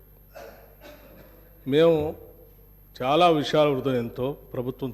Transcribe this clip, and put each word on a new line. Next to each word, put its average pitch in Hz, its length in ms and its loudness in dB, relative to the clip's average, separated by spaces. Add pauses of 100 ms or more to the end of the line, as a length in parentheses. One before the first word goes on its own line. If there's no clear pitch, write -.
(1700)
మేము 160 300 4 (1000)
చాలా 147 300 2 (120)
విశాల 147 360 2
హృదయంతో 127 540 -4 (260)
ప్రభుత్వం 127 400 -8